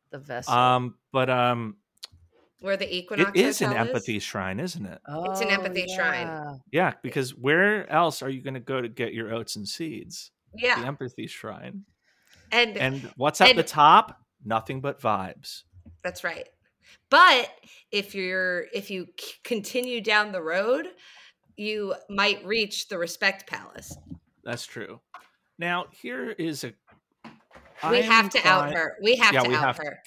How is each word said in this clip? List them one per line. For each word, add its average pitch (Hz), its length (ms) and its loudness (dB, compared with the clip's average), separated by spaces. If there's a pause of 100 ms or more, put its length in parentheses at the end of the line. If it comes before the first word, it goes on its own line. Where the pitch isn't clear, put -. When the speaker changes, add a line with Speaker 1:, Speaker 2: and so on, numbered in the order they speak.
(100)
Speaker 1:
The 147 80 -12
Vessel. 131 340 -8
Speaker 2:
Um, 123 460 4 (140)
but, 131 180 2
um, 120 480 0 (840)
Speaker 3:
Where 196 160 -2
the 190 100 -4
Speaker 2:
it - 80 -6
Speaker 3:
Equinox 196 440 0
Speaker 2:
is 269 240 2
an - 60 2
Speaker 3:
Hotel 110 160 0
is? - 40 -2
Speaker 2:
empathy 117 300 -4
shrine, 95 420 -4
isn't 165 240 -8
it? 87 240 -14
Speaker 3:
It's 180 320 -4
an 208 80 0
Speaker 1:
Oh, - 20 0
Speaker 3:
empathy 185 440 -2
shrine. 165 320 -2
Speaker 1:
yeah. 151 300 -10 (140)
Speaker 2:
Yeah, 160 320 2
because 135 320 -4
where 180 560 2
else 160 320 2
are 131 60 -6
you 131 140 -8
gonna 131 180 -8
go 131 220 -4
to 120 60 -4
get 117 260 -6
your 113 180 -6
oats 113 240 -6
and 104 100 -10
seeds? - 640 -10 (240)
Speaker 3:
Yeah. 233 260 0
Speaker 2:
The 117 60 -6
empathy 131 400 -10
shrine. 127 580 -14 (680)
Speaker 3:
And, 226 260 2
Speaker 2:
And 131 380 -2
what's 143 240 0
at 196 100 10
Speaker 3:
and 240 80 4
Speaker 2:
the 165 60 6
top? 156 580 6 (220)
Nothing 113 360 -2
but 139 200 -6
vibes. 95 640 -4 (380)
Speaker 3:
That's 175 220 -8
right. 170 240 -8 (600)
But 285 420 8 (380)
if 202 240 -4
you're, 185 580 -2
if 202 180 -8
you 185 180 -8 (120)
c-, - 220 -14
continue 247 580 -4
down 214 320 2
the 185 80 -4
road, 220 540 0 (640)
you 208 380 -4 (140)
might 202 380 0
reach 208 420 -2
the 202 80 -6
Respect 175 520 -2
Palace. - 480 -14 (480)
Speaker 2:
That's 120 200 -8
true. 113 360 -14 (580)
Now, 175 320 -4
here 247 400 -10
is 170 340 -6
a 120 80 -10 (1160)
Speaker 3:
We 240 80 4
Speaker 2:
I 240 40 4
Speaker 3:
have 226 240 6
Speaker 2:
am 190 40 -6
Speaker 3:
to - 80 0
out 180 300 4
Speaker 2:
inclined 151 80 -4
Speaker 3:
her. 160 260 -2
We 226 140 6
have 226 180 6
Speaker 2:
Yeah, 131 80 6
Speaker 3:
to 123 60 4
Speaker 2:
we 127 80 2
Speaker 3:
out 151 80 2
Speaker 2:
have 127 120 2
to. 160 60 -12
Speaker 3:
her. 147 240 -10